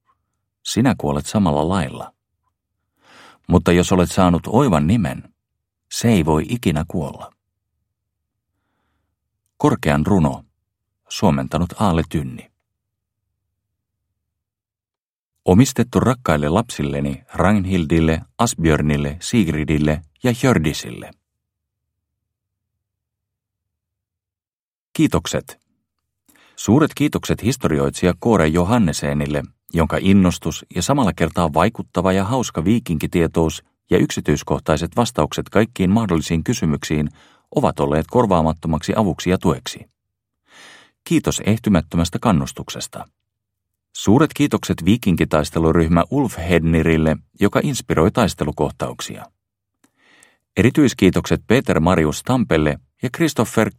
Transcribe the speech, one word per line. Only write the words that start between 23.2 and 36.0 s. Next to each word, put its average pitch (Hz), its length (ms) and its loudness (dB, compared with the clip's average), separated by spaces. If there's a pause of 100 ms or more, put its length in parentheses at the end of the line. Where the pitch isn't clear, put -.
Kiitokset. - 680 -4 (960)
Suuret 135 380 2
kiitokset 143 480 -2
historioitsija 82 760 0
Koore 95 280 4
Johannesenille, 76 960 0 (320)
jonka 82 260 0
innostus 92 720 2
ja 87 80 -4
samalla 135 300 0
kertaa 82 420 -2
vaikuttava 92 580 0
ja 95 120 0
hauska 107 400 -4
viikinkitietous 85 960 0 (280)
ja - 80 4
yksityiskohtaiset 76 1000 -2
vastaukset 82 520 -2
kaikkiin - 420 0
mahdollisiin 82 540 0